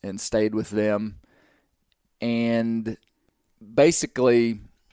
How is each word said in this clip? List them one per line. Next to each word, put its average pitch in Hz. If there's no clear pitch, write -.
and 98
stayed 107
with 110
them. 107
And 117
basically, 120